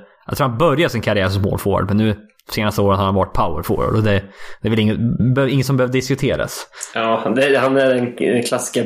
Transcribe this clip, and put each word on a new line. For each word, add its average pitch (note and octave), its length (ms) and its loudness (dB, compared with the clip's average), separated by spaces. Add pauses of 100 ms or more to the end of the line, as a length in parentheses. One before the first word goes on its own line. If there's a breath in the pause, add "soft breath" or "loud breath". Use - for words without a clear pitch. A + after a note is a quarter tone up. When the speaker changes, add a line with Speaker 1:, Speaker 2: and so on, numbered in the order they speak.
(280 loud breath)
Speaker 1:
jag - 100 -4
tror C#3 100 0
han A#2 100 -4
började D3+ 320 2
sin A2+ 120 -4
karriär G2+ 280 0
som G2 140 0
small G2 160 0
forward, F#2 280 0
men G2+ 100 0
nu G#2+ 180 2 (340)
senaste G#2+ 320 -2
åren G2 160 2
har G2 80 0
han G2 100 0
varit F#2 180 0
power E2+ 300 -2
forward. A2 320 0
Och A2 80 2
det, G2+ 200 2 (380 loud breath)
det G#2+ 60 -4
är - 20 0
väl A2 100 2
ingen, A2+ 540 2
be-, C3+ 160 2
ingen C3+ 140 0
som C3+ 140 0
behöver B2 160 0
diskuteras. C3 720 -2 (260 loud breath)
Speaker 2:
Ja, A2+ 420 0
det, C#3 220 4
han C3+ 200 2
är C3 160 4 (400)
den A#2+ 100 0
klassiska - 420 -4